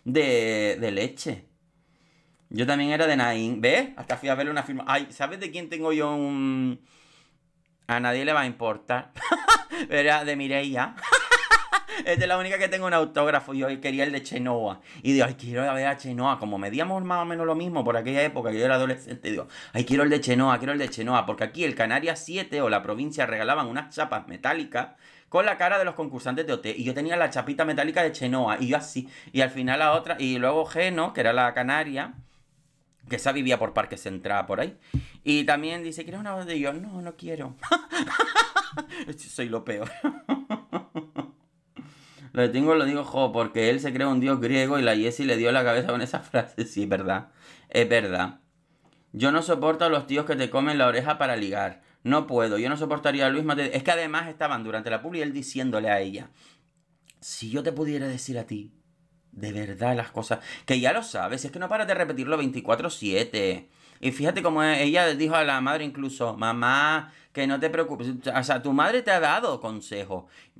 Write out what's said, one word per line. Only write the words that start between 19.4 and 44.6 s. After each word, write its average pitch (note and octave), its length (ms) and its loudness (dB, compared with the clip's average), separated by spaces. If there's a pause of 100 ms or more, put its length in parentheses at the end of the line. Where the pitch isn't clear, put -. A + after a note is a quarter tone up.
"Ay, A#2+ 120 0
quiero C#3+ 180 4
el D3 60 4
de D3 120 4
Chenoa, B2+ 360 4
quiero C3+ 160 -2
el D3 60 -2
de C3 100 -2
Chenoa". A#2 360 0
Porque A2 180 -2
aquí C3+ 200 -4
el C#3 120 0
Canarias C#3+ 480 0
siete D3 380 -4
o A#2 80 2
la G2+ 120 2
provincia C3 440 -2
regalaban A#2 420 0
unas C3+ 260 -8
chapas B2+ 340 -4
metálicas C3+ 640 -4 (400)
con F#3 160 4
la G3 120 2
cara F#3 200 2
de F#3+ 80 2
los E3+ 100 -4
concursantes C3+ 520 -4
de C#3 60 0
O A#2 60 -2
T. G#2+ 160 -4
Y A#2+ 80 -8
yo B2+ 100 -4
tenía D#3 240 -2
la D#3+ 120 2
chapita C#3 360 -2
metálica D#3 380 0
de D#3+ 80 2
Chenoa. B2+ 480 0
Y B2 80 0
yo C#3+ 100 2
así. C3 300 -6 (240)
Y C3+ 100 2
al C3 100 2
final C3 280 0
la D3+ 140 6
otra. E3 260 0
Y B2+ 200 0
luego D3+ 260 4
Geno, F3 480 0
que - 80 -2
era A#2 120 4
la B2 200 4
canaria, C#3+ 600 -2 (960)
que A#2+ 80 -4
esa C#3 140 2
vivía B2+ 280 2
por A2 140 -2
Parque G2+ 240 -2
Central, G2 480 -2
por G2 140 -2
ahí. E3+ 180 -4 (460)
Y D3 200 2
también D#3 400 0
dice, E3 200 -10
"¿Quieres F3 160 -10
una G#3 140 -8
voz F#3 120 -8
de E3 140 -4
yo?". C#3 140 -2
"No, F#3 280 -10
no E3+ 140 -12
quiero". D3+ 400 -10 (140)
<laughs> F4 1500 -2
Soy - 320 -8
lo A2 140 -4
peor. G#2+ 280 -6 (100)
<laughs> - 0 - (2250)
Lo B2 80 2
de A#2+ 80 4
Tingo C#3+ 260 4
lo D3 100 4
digo, C#3+ 180 0
jo, B2+ 300 0
porque A2+ 360 2
él C3 120 2
se C#3+ 100 -4
crea C3 160 0
un B2+ 140 4
dios C3+ 180 2
griego C3+ 400 2